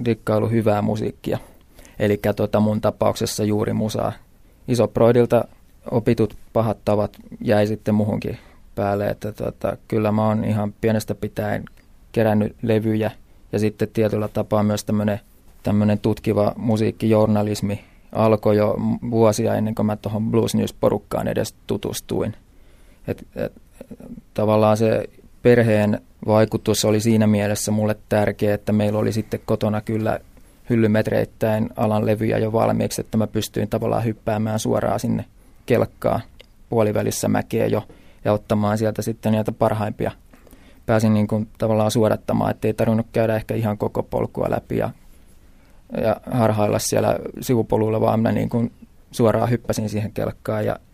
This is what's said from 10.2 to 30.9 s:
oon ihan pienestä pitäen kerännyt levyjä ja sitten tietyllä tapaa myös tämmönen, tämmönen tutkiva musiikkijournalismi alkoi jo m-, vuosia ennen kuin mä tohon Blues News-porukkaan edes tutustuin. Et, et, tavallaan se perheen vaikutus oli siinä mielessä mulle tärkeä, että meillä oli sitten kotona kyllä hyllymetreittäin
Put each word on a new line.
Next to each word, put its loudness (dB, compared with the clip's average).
oon 0
ihan -2
pienestä 0
pitäen -6
kerännyt 2
levyjä 0
ja -2
sitten -2
tietyllä 0
tapaa -2
myös 0
tämmönen, -2
tämmönen 2
tutkiva 0
musiikkijournalismi 0
alkoi 2
jo 2
m-, -2
vuosia 2
ennen -2
kuin 0
mä -2
tohon -4
Blues 2
News-porukkaan -2
edes -2
tutustuin. -6
Et, -8
et, -6
tavallaan 4
se 0
perheen 4
vaikutus 2
oli 2
siinä 4
mielessä 0
mulle 0
tärkeä, 2
että -4
meillä 2
oli 0
sitten -6
kotona -2
kyllä -4
hyllymetreittäin 0